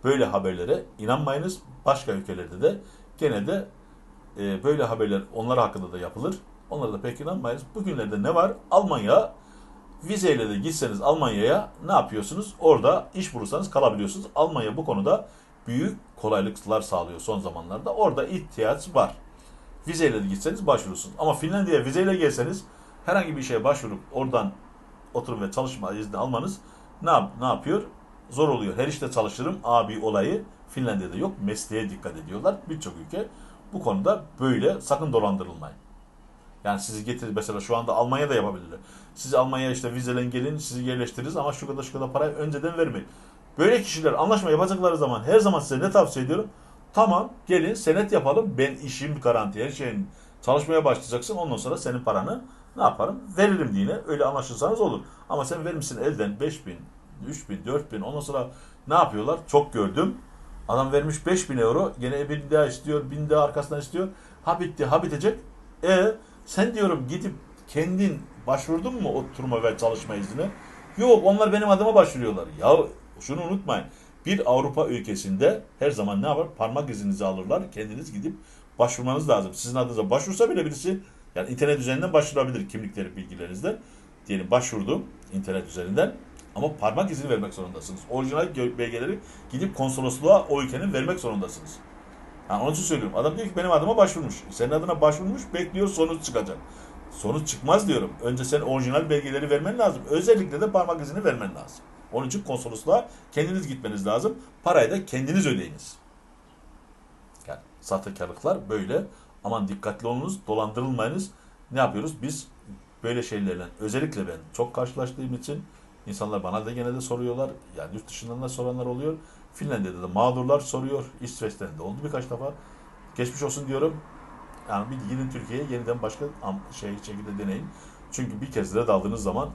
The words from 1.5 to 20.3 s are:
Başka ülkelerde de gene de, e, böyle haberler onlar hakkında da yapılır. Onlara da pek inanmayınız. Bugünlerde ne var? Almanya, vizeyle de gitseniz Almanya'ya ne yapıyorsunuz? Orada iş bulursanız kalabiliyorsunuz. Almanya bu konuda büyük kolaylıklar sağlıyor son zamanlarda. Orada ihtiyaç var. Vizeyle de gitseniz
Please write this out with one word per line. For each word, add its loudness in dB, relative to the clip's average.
Başka 2
ülkelerde -6
de 2
gene 0
de, -2
e, -4
böyle 2
haberler 0
onlar 0
hakkında 0
da -8
yapılır. -6
Onlara -4
da -8
pek -6
inanmayınız. -6
Bugünlerde -4
ne 0
var? 4
Almanya, 6
vizeyle 2
de -2
gitseniz -2
Almanya'ya 4
ne 0
yapıyorsunuz? 0
Orada 6
iş -6
bulursanız -4
kalabiliyorsunuz. 2
Almanya 2
bu -4
konuda 2
büyük -2
kolaylıklar 0
sağlıyor -4
son -4
zamanlarda. -6
Orada 2
ihtiyaç -4
var. 4
Vizeyle 2
de -2
gitseniz -4